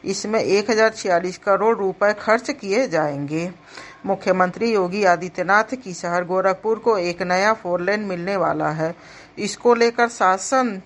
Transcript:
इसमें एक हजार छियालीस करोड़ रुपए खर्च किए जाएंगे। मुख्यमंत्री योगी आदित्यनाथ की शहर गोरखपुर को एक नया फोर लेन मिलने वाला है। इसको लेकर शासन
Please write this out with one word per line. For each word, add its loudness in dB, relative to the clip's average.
इसमें -4
एक 2
हजार 4
छियालीस -2
करोड़ 2
रुपए 0
खर्च 0
किए 0
जाएंगे। -2
मुख्यमंत्री 0
योगी 0
आदित्यनाथ 2
की -12
शहर -2
गोरखपुर 0
को 2
एक -2
नया 2
फोर -2
लेन 0
मिलने -4
वाला 0
है। -4
इसको 2
लेकर 2
शासन 0